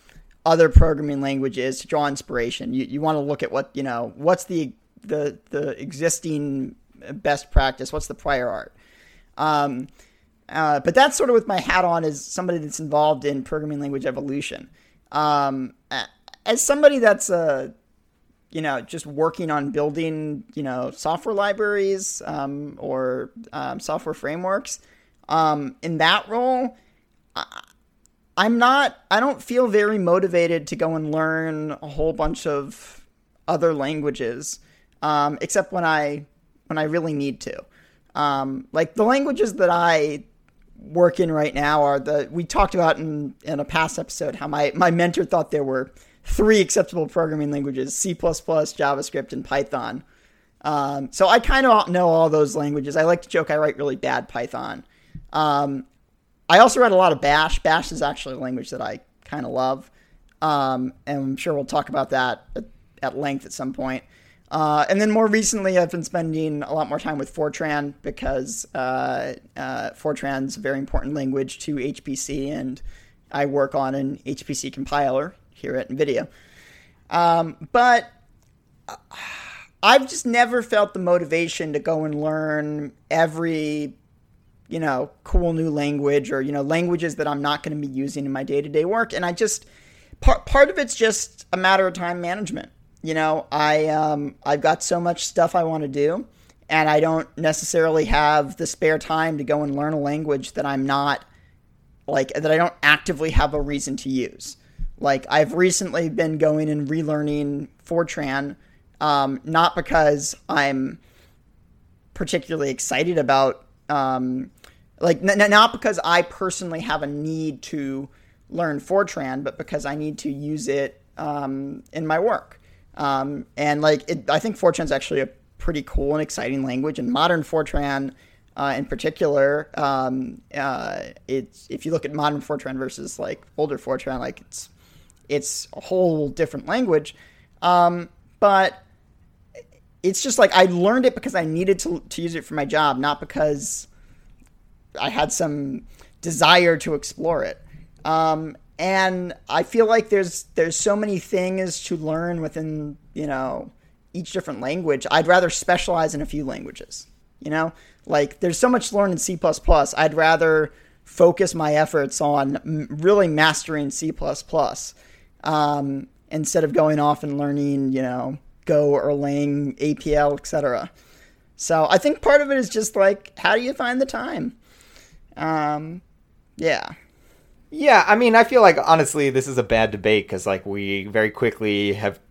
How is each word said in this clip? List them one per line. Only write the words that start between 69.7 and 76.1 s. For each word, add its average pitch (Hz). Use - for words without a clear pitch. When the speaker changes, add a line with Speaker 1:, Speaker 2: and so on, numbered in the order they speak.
Speaker 1:
Fortran's 135
a -
very 135
important 139
language 135
to 147
H 135
P 135
C, 139
and 135
I 143
work 139
on 135
an 139
H 139
P 147
C 131
compiler 139
here -
at 127
NVIDIA. 131